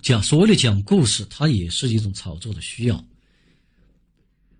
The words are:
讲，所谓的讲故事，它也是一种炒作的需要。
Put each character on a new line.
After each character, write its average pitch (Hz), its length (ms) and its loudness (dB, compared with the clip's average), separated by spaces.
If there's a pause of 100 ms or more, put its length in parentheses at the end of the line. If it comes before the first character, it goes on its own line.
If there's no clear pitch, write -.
讲， 117 200 2
所 147 180 2
谓 208 80 6
的 214 60 6
讲 101 300 2
故 180 220 2
事， 101 240 -2
它 - 180 -2
也 95 220 0
是 131 180 -4
一 110 100 0
种 104 160 -2
炒 90 220 -12
作 104 180 -12
的 82 60 -12
需 - 260 -10
要。 98 220 -2 (1500)